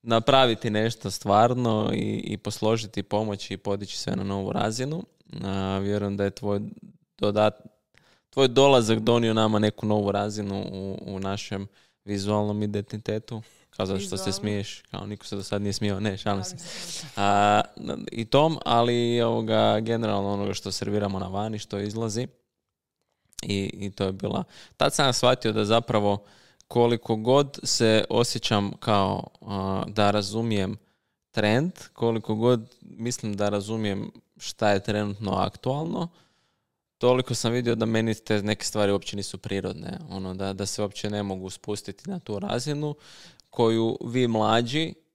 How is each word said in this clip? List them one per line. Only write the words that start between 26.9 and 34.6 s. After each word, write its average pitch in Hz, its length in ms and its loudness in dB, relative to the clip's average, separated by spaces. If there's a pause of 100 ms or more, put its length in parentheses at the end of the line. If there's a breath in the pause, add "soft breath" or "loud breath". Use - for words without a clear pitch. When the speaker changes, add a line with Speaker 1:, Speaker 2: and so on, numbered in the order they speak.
Speaker 1:
god 135 480 2
se 110 460 4
osjećam 113 680 2
kao, 98 480 2 (140)
a, 95 460 -4
da 104 240 2
razumijem 104 680 -2 (540)
trend, 113 400 2 (220)
koliko 113 420 -2
god 117 340 2 (120)
mislim 113 540 -8
da 104 140 0
razumijem 104 600 -4 (260)
šta - 320 -2